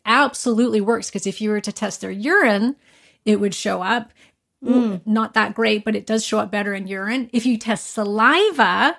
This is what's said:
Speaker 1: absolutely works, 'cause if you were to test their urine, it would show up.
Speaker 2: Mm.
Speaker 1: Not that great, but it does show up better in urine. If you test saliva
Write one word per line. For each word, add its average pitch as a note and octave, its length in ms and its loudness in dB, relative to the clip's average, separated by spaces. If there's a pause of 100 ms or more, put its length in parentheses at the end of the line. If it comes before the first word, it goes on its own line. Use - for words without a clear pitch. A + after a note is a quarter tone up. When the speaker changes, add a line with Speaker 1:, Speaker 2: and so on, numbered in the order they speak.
Speaker 1:
absolutely A#3 760 2
works, A3+ 300 -2
'cause - 160 -8
if G3 160 -6
you G#3+ 80 -2
were G#3 120 0
to G3+ 100 -8
test - 300 -8
their F#3+ 100 -10
urine, A#3+ 640 2 (520)
it G#3 120 4
would G3+ 140 0
show F#3+ 300 -4
up. A3+ 280 -2 (540)
Speaker 2:
Mm. A#3 400 2
Speaker 1:
Not G#3+ 300 0
that G#3 180 2
great, G#3+ 320 0
but G#3+ 100 0
it G3+ 120 -6
does A3 180 -2
show G#3+ 140 -2
up G#3 100 -4
better G#3 240 -4
in G3 140 -10
urine. G#3 440 -6
If A#3+ 140 -2
you B3 120 2
test A3 360 -6
saliva A3+ 1040 2